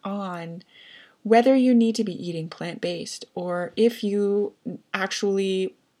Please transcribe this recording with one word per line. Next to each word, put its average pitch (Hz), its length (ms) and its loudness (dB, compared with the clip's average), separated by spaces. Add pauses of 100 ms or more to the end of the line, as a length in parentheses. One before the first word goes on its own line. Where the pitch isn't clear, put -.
on 180 600 -10 (600)
whether 233 320 6
you 254 200 6
need 226 180 6
to 226 120 -2
be 180 240 -8
eating 165 180 -6
plant-based 170 800 -8 (100)
or 175 400 -4
if 233 280 2
you 202 500 0 (400)
actually 196 800 -2 (240)